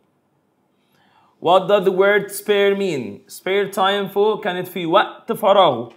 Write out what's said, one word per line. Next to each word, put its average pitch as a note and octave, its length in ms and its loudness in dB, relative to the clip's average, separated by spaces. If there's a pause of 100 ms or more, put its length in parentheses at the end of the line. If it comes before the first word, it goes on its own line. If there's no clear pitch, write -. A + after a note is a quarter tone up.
(1400)
What F3 280 2
does G3+ 180 2
the G3 60 4
word G3+ 400 2
spare G3+ 440 0
mean? C#3 520 -6
Spare G3 440 -4
time G3 420 -2
فوق G3+ 300 0
كانت F3+ 240 -6
في F3+ 180 -8
وقت - 460 -2
فراغه. F3+ 640 2